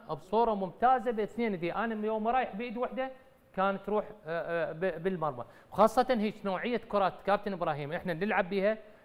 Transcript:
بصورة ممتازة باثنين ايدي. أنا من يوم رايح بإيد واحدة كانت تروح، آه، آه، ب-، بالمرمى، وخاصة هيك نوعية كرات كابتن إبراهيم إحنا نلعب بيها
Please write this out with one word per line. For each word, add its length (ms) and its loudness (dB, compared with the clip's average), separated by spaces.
بصورة 440 2
ممتازة 580 2
باثنين 400 -2
ايدي. 240 -2
أنا 200 -2
من 100 -4
يوم 220 -2
رايح 280 0
بإيد 220 -6
واحدة 340 -4
كانت 300 2
تروح، 200 0
آه، 420 -2
آه، 20 -6
ب-، 320 -2
بالمرمى، 400 -2
وخاصة 380 6
هيك 360 0
نوعية 320 -2
كرات 360 0
كابتن 280 0
إبراهيم 400 -2
إحنا 200 -2
نلعب 360 0
بيها 280 2